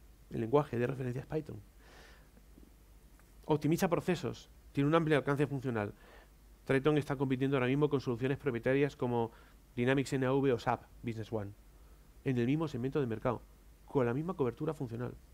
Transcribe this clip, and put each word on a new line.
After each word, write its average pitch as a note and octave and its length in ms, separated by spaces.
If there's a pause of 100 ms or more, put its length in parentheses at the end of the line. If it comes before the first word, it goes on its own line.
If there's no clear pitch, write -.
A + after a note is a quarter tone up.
(320)
el B2+ 100
lenguaje B2+ 360
de A#2+ 100
referencia B2+ 340
es - 60
Python. A#2 340 (1800)
Optimiza D#3 420
procesos, D#3 600 (240)
tiene C#3+ 160
un E3 60
amplio D#3 200
alcance C#3 320
funcional. A#2 460 (720)
Triton C#3+ 320
está C#3+ 180
compitiendo C3+ 400
ahora B2 120
mismo D3 200
con C#3 140
soluciones C3 360
propietarias C3+ 600
como A#2+ 340 (420)
Dynamics C3 400
N C3 120
A C3 80
V C#3 180
o A2+ 80
sap A#2+ 240 (180)
Business A2 300
One, G#2 200 (720)
en C3 120
el A#2+ 100
mismo D#3 200
segmento C3+ 320
de C3 80
mercado, A2 340 (440)
con C3 200
la A#2 80
misma D#3+ 200
cobertura D3 400
funcional, A#2+ 400 (200)